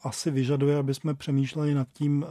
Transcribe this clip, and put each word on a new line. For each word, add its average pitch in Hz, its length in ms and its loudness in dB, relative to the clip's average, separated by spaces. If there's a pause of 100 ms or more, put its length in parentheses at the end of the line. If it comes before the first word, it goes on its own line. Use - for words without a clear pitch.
asi - 280 -4
vyžaduje, 139 460 2
aby 139 160 0
jsme 151 200 -4
přemýšleli 143 600 0
nad 135 200 0
tím, 147 380 0